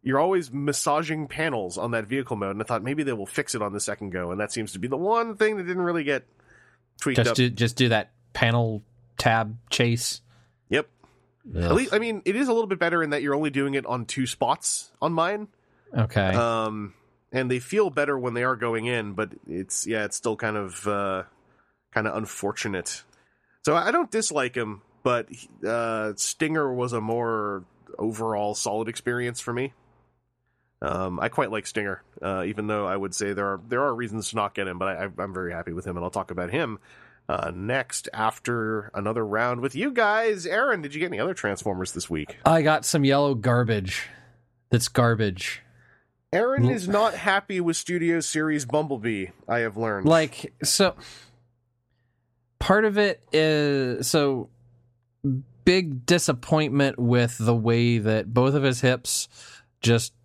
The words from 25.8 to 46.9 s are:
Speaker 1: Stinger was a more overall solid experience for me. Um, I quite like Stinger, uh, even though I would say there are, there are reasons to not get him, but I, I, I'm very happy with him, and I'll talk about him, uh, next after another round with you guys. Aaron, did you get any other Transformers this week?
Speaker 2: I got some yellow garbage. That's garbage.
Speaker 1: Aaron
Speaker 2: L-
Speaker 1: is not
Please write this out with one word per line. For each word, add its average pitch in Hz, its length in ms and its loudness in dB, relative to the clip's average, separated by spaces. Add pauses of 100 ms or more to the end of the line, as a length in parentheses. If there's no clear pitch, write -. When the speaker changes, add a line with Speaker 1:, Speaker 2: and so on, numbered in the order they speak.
Speaker 1:
Stinger 151 580 -2
was 123 200 -2
a 113 80 -2
more 110 640 -2 (340)
overall 107 560 -2
solid 110 320 -4
experience 120 540 -4
for 120 120 -6
me. 131 200 -4 (1080)
Um, 90 360 -4
I 113 100 -2
quite 123 220 -2
like 107 160 -6
Stinger, 101 340 -6 (220)
uh, 95 240 -2
even 104 180 -6
though 104 220 -2
I 95 100 -2
would 98 160 -6
say 101 200 -4
there 101 120 -2
are, 98 220 -4
there 123 160 0
are 139 100 0
reasons 110 380 -6
to 110 40 -10
not 104 200 -2
get 98 120 -2
him, 90 120 -6
but 95 80 -2
I, 92 180 -4
I, 98 40 -8 (100)
I'm 98 120 -4
very 90 220 -6
happy 85 200 -8
with 90 120 -8
him, 90 100 -6
and 87 80 -4
I'll 90 60 -4
talk 95 220 -6
about 87 180 -6
him, 120 300 -4 (500)
uh, 78 240 -2
next 110 600 -4
after 110 840 -2
another 110 280 -2
round 120 380 0
with 131 140 -4
you 247 160 -2
guys. 214 560 2
Aaron, 208 340 0
did 143 140 -10
you 156 40 -6
get 175 60 0
any 175 140 -4
other 175 160 -2
Transformers 95 560 -4
this - 180 -8
week? 78 360 -6
Speaker 2:
I 160 180 4
got 156 200 2
some 147 220 2
yellow 139 300 4
garbage. 113 720 0 (640)
That's 120 160 2
garbage. 110 720 2 (720)
Speaker 1:
Aaron 233 320 4
Speaker 2:
L- - 60 4
Speaker 1:
is 185 160 -2
not 202 260 4